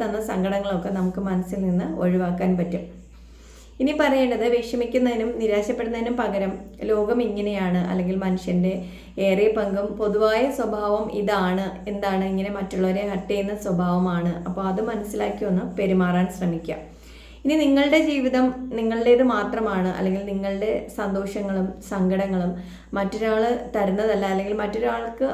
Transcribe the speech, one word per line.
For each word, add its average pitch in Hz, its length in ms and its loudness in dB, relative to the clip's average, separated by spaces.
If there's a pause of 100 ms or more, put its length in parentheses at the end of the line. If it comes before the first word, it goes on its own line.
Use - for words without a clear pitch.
തന്ന 208 240 -2
സങ്കടങ്ങളും 196 500 0
ഒക്കെ 175 160 -4
നമുക്ക് 185 380 0
മനസ്സിൽ 185 320 -2
നിന്ന് 180 260 2 (120)
ഒഴിവാക്കാൻ 180 560 2
പറ്റും. - 280 -2 (960)
ഇനി 277 120 2
പറയേണ്ടത് 262 580 2
വിഷമിക്കുന്നതിനും 240 880 0
നിരാശപ്പെടുന്നതിനും 226 760 0
പകരം 196 360 0 (360)
ലോകം 214 340 2
ഇങ്ങനെയാണ്, 202 680 0
അല്ലെങ്കിൽ 185 280 0
മനുഷ്യൻ്റെ 185 560 0 (460)
ഏറെ 196 280 4 (100)
പങ്കും 202 300 0 (100)
പൊതുവായ 214 540 2
സ്വഭാവം 208 560 0 (140)
ഇതാണ്, 190 460 2 (220)
എന്താണ്, 196 360 -2
ഇങ്ങനെ 190 260 -2
മറ്റുള്ളവരെ 190 580 0
ഹർട്ട് 190 220 -4
ചെയ്യുന്ന 202 340 -2
സ്വഭാവമാണ്. 175 680 2 (120)
അപ്പോൾ 185 240 -4
അത് 190 140 -2
മനസ്സിലാക്കി 208 640 -4
ഒന്ന് 196 200 2 (120)
പെരുമാറാൻ 185 600 2
ശ്രമിക്കുക. 165 400 -4 (640)
ഇനി 285 160 2
നിങ്ങളുടെ 285 500 4
ജീവിതം 254 380 2 (300)
നിങ്ങളുടേത് 226 480 4
മാത്രമാണ്, 208 720 2
അല്ലെങ്കിൽ 190 300 0
നിങ്ങളുടെ 196 460 -2 (260)
സന്തോഷങ്ങളും 196 680 -2 (220)
സങ്കടങ്ങളും 185 640 0 (420)
മറ്റൊരാൾ 214 480 0 (300)
തരുന്നതല്ല, 202 540 2
അല്ലെങ്കിൽ 196 360 -2
മറ്റൊരാൾക്ക് 233 720 -2